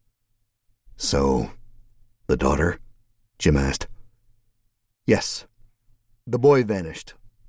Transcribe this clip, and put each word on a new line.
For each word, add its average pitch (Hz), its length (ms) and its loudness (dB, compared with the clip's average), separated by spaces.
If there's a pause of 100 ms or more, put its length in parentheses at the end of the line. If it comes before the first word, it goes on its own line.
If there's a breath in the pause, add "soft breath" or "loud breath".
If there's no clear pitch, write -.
(960)
"So, 65 580 -2 (760)
the 69 100 0
daughter?" 73 420 0 (600)
Jim 76 180 2
asked. 67 320 -2 (1200)
"Yes. - 400 0 (800)
The 120 120 -4
boy 135 260 6
vanished, 92 500 -6 (340)